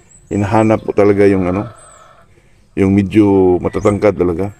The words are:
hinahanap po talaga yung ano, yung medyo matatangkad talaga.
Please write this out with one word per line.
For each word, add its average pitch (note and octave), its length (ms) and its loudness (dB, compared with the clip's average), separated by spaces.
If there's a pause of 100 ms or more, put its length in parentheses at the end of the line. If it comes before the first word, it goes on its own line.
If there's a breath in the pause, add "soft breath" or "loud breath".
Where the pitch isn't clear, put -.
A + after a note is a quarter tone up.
(320 soft breath)
hinahanap A2 560 0
po - 80 -6
talaga G2+ 320 2
yung F#2+ 160 0
ano, F#2+ 240 -4 (1040 soft breath)
yung G2 240 0
medyo F#2+ 640 2
matatangkad G2+ 560 -2
talaga. F2+ 440 -4